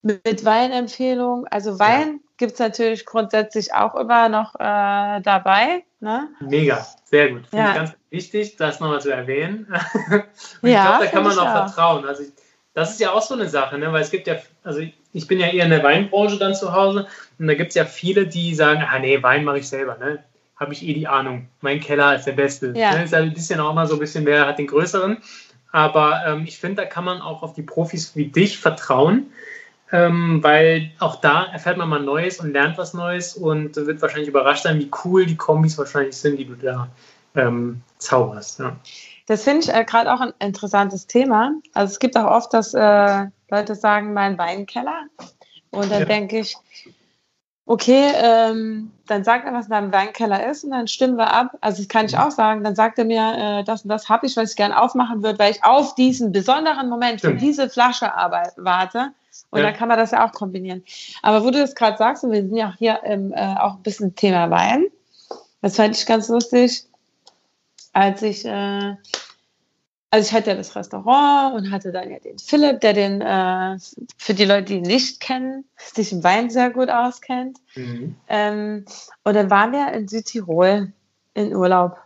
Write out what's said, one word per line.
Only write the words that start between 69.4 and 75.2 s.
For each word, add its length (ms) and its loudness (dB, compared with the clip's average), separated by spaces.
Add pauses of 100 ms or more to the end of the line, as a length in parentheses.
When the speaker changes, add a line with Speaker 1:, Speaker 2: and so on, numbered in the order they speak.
Speaker 1:
also 180 4
ich 60 -6
hatte 160 0
ja 60 0
das 200 -12
Restaurant 800 2
und 160 -6
hatte 220 -6
dann 180 -10
ja 80 -16
den 200 -16
Philipp, 420 2
der 120 4
den, 300 0
äh, 560 -2 (400)
für 160 -4
die 100 2
Leute, 200 4
die 120 -6
ihn 60 -4
nicht 380 -2